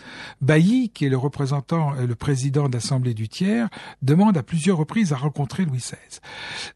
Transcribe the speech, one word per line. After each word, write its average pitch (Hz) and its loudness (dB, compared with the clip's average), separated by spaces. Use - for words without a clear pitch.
Bailly, 180 4
qui - -4
est 139 2
le 131 2
représentant, 143 -2
euh, 123 -2
le 120 -2
président 139 0
de 123 -2
l'Assemblée 123 0
du 110 -6
tiers, 214 0
demande 170 6
à 127 -2
plusieurs 170 0
reprises 156 0
à - -2
rencontrer 143 -2
Louis 131 -2
seize. - -14